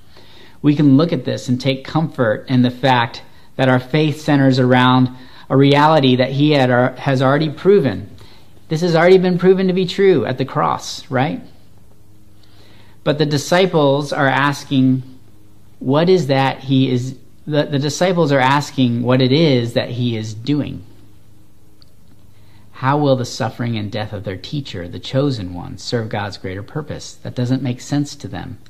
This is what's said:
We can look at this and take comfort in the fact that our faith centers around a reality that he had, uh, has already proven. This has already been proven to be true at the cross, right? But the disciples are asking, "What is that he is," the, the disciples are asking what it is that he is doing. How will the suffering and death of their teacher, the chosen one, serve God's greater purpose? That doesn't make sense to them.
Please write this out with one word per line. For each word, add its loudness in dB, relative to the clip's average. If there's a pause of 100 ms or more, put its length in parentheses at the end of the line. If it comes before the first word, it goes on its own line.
(640)
We 4
can 6
look 2
at -4
this -6
and -2
take -2
comfort -2
in 2
the 2
fact 0 (340)
that 2
our 4
faith -2
centers 2
around 4 (400)
a 2
reality 4
that 0
he 2
had, 2
uh, 2
has -2
already 0
proven. 0 (600)
This -4
has 0
already 6
been 2
proven 4
to 0
be 0
true 2
at -4
the -2
cross, -4
right? -2 (1700)
But 0
the 0
disciples 0
are 0
asking, 0 (760)
"What 0
is 2
that 0
he 2
is," -4 (300)
the, 0
the -2
disciples 0
are 2
asking 2
what 2
it 2
is 2
that -2
he -4
is -8
doing. -6 (1900)
How -2
will 2
the -6
suffering -6
and -8
death -8
of -10
their -8
teacher, -10
the -14
chosen -4
one, -14
serve -6
God's -8
greater -12
purpose? -12
That -14
doesn't -2
make -6
sense -4
to -16
them. -12 (120)